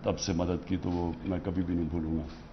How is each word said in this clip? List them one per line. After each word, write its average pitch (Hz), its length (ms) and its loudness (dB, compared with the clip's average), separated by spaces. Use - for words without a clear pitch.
तब 95 100 4
से 92 180 0
मदद 87 360 2
की, 95 80 2
तो 90 120 0
वो 87 260 0
मैं 92 160 0
कभी 92 220 0
भी 87 100 0
नहीं 85 140 2
भूलूंगा। 80 360 0